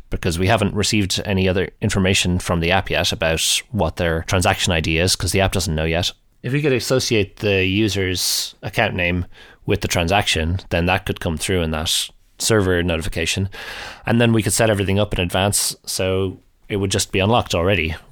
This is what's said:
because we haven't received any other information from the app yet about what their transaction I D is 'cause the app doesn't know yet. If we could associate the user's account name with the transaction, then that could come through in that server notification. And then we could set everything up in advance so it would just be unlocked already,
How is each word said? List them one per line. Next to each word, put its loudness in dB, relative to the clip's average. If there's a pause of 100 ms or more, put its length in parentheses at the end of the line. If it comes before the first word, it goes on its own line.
because -2
we 2
haven't 2
received 0
any 2
other 0 (120)
information 2
from -2
the 0
app 2
yet 0
about 0 (100)
what -2
their 0
transaction 2
I 2
D 0
is 2
'cause -2
the 2
app 2
doesn't -2
know -2
yet. -2 (280)
If -4
we 0
could 0
associate 0
the 2
user's 0
account 0
name 0 (400)
with 0
the -4
transaction, 0 (100)
then 2
that 0
could -4
come -4
through -2
in -2
that -2 (300)
server 2
notification. -2 (560)
And 2
then 4
we 4
could 0
set 4
everything 0
up 0
in -2
advance 0 (100)
so -2 (300)
it -2
would 0
just -2
be 2
unlocked 2
already, 2 (180)